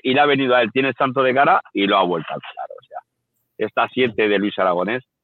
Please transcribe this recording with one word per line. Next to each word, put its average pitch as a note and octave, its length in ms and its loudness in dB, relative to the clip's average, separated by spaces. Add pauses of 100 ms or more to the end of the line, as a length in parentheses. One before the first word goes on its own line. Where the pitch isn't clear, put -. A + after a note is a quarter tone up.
y B2+ 120 0
le C#3 60 4
ha D3 60 4
venido C3+ 300 2
a B2 60 4
él. G#2+ 100 0
Tiene C3 180 0
el A#2+ 60 -6
santo C3 280 -2
de B2+ 100 2
cara D3 280 2 (120)
y G2+ 140 0
lo G2+ 100 2
ha F#2+ 60 4
vuelto E2+ 300 -4
al D2 80 -10
claro. - 360 -14
O - 60 -20
sea, - 160 -16 (580)
está A2 260 -4
a A#2 60 -2
siete A2+ 380 0
de G2+ 120 2
Luis G2+ 200 -4
Aragonés F#2+ 440 -2 (200)